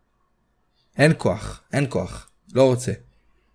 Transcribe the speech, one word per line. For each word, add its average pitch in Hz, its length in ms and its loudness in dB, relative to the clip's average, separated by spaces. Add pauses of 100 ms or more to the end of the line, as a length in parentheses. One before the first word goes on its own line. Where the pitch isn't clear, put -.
(960)
אין 143 200 6
כוח, - 440 -4 (120)
אין 139 160 0
כוח. - 400 -8 (240)
לא 127 100 4
רוצה. 123 280 2 (640)